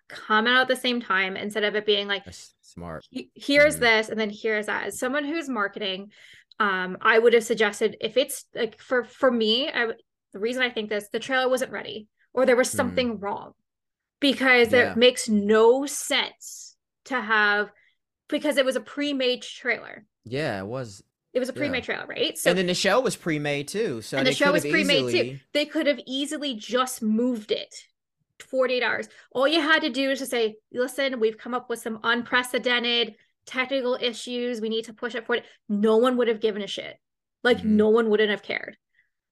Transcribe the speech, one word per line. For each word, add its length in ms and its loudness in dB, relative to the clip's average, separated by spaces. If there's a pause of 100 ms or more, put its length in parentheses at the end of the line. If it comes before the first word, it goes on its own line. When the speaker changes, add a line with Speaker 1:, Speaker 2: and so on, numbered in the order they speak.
Speaker 1:
come 380 0
out 160 4
at 60 2
the 80 0
same 260 -2
time 340 0
instead 280 -4
of 120 0
it 100 -2
being 220 2
like, 180 -2
Speaker 2:
That's 360 -20
smart. 480 -12
Speaker 1:
"He-, 240 -14
here's 420 4
Speaker 2:
Mm-hmm. 80 -4
Speaker 1:
this 260 2
and 100 -6
then 100 -2
here's 380 -4
that." 180 -4
As 140 -8
someone 260 -2
who's 240 -6
marketing, 640 -6 (480)
um, 420 0
I 160 6
would 160 6
have 100 6
suggested 580 0
if 160 -2
it's, 360 0
like, 260 -6
for, 240 -2
for 280 0
me, 380 0
I 100 -4
w-, 180 -2 (340)
the 80 -14
reason 220 -4
I 80 0
think 200 -6
this, 200 -4
the 100 -4
trailer 300 0
wasn't 220 -2
ready 360 -12 (260)
or 120 2
there 100 6
was 120 4
Speaker 2:
Mm-hmm. 100 -6
Speaker 1:
something 420 -2
wrong, 340 -8 (680)
because 540 4
Speaker 2:
Yeah. 180 6
Speaker 1:
it 60 -4
makes 300 4
no 600 4
sense 880 -6 (280)
to 140 -4
have, 520 2 (560)
because 300 -2
it 80 4
was 100 0
a 60 -4
pre-made 600 -2
trailer. 640 -8 (200)
Speaker 2:
Yeah, 340 -4
it 80 -8
was. 360 -10 (300)
Speaker 1:
It 60 0
was 100 -6
a 40 -8
Speaker 2:
Yeah. 260 -4
Speaker 1:
pre-made 40 -8
trailer, 240 -8
right? 300 -4
So 140 2
Speaker 2:
And 60 2
then 100 0
the 80 0
show 260 2
was 160 -2
pre-made 520 -4
too, 320 -4
so 160 -8
Speaker 1:
And 100 2
the 40 2
Speaker 2:
they 20 2
Speaker 1:
show 180 2
Speaker 2:
could 20 4
Speaker 1:
was 120 2
Speaker 2:
have 0 -
Speaker 1:
pre-made 420 2
too. 180 0
Speaker 2:
easily 160 -10 (120)
Speaker 1:
They 120 0
could 220 -2
have 180 0
easily 500 -6
just 460 -4
moved 500 -2
it 220 -8 (640)
forty-eight 440 0
hours. 240 -2 (240)
All 160 2
you 140 2
had 200 2
to 80 0
do 220 0
is 80 -2
to 60 -6
say, 320 -2 (140)
"Listen, 480 -4
we've 180 0
come 160 -12
up 160 -6
with 100 -6
some 240 -8
unprecedented 1120 0 (300)
technical 500 -2
issues. 640 -4
We 80 -4
need 160 -4
to 80 -18
push 220 -8
it 100 -10
forward." 200 -2 (220)
No 300 4
one 200 4
would 100 2
have 140 0
given 200 -2
a 60 -8
shit. 300 -12 (460)
Like, 200 4
Speaker 2:
Mm-hmm. 160 4
Speaker 1:
no 100 6
one 200 4
wouldn't 220 4
have 120 -4
cared. 340 -8 (540)